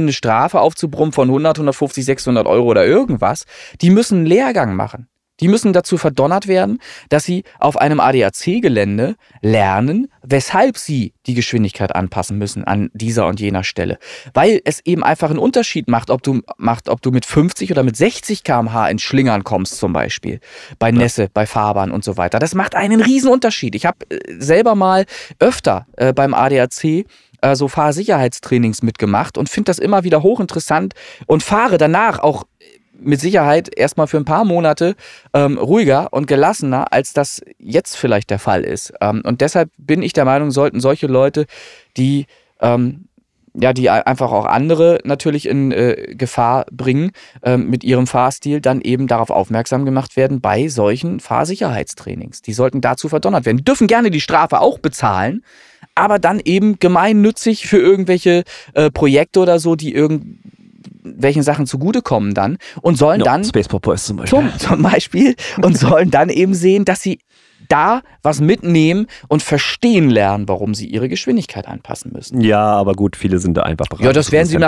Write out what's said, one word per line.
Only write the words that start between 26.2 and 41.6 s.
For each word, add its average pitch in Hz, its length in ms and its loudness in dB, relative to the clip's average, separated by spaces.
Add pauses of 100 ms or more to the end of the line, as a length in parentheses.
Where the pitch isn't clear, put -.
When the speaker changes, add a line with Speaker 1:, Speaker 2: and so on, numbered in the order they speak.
Speaker 1:
A 127 160 2
D 139 100 2
A 123 100 2
C, 165 360 -4 (360)
äh, 135 140 2
so 139 120 -2
Fahrsicherheitstrainings 139 1120 0
mitgemacht 110 560 -2
und 147 120 -4
find - 180 -4
das 180 120 -2
immer 196 240 0
wieder 160 200 2
hochinteressant 190 680 -2 (340)
und 156 160 2
fahre 208 340 2
danach 165 420 2
auch 147 260 -2 (540)
mit 143 200 0
Sicherheit 165 580 2
erstmal 147 300 0
für - 100 -2
ein 147 80 -4
paar 160 200 0
Monate, 170 500 0 (380)
ähm, 143 240 2
ruhiger 147 560 2
und 139 140 -2
gelassener, 143 640 0
als 135 200 0
das - 280 -4 (160)
jetzt - 400 -2
vielleicht 110 320 -2
der 101 100 -4
Fall 95 240 -2
ist. - 380 -8
Ähm, 104 240 -2
und 120 160 -2
deshalb 165 360 0
bin 156 240 -2
ich - 120 -6
der 147 120 2
Meinung, 143 260 2
sollten 139 280 0
solche 135 280 0
Leute, 139 380 2 (520)